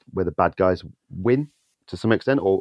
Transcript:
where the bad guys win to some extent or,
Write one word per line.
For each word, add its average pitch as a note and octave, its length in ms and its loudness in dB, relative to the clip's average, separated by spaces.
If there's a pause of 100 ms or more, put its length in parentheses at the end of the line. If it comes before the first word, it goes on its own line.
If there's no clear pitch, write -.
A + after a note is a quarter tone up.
(120)
where F#2 140 -2
the E2+ 40 -4
bad F2 260 0
guys F#2 280 0 (240)
win B2+ 400 -2 (380)
to - 100 -14
some A2 160 0
extent C3+ 300 0
or, F#2+ 180 2